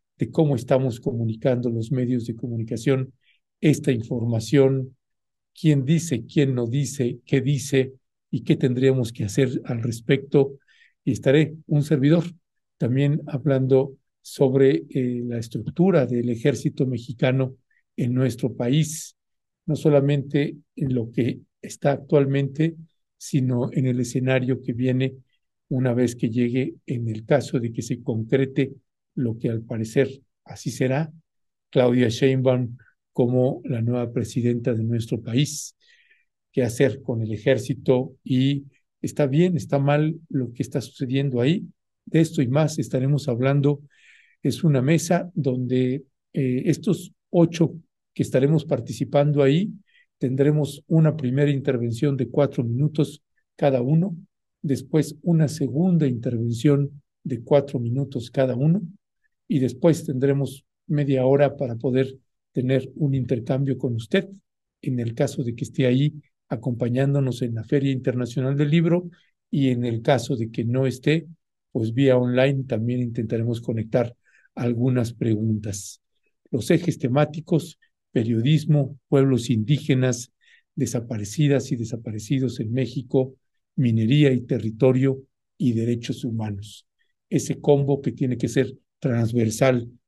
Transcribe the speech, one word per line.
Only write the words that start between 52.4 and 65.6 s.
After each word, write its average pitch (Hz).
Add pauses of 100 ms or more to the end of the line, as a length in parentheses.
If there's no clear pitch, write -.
minutos 139 (340)
cada 135
uno, 165 (460)
después 151
una 160
segunda 151
intervención 120 (220)
de 117
cuatro 143
minutos 117
cada 131
uno, 160 (640)
y 147
después 143
tendremos 139 (200)
media 139
hora 139
para 120
poder 131 (340)
tener 127
un 139
intercambio 131
con 120
usted, 190 (520)
en 127
el 117
caso 139
de 117
que -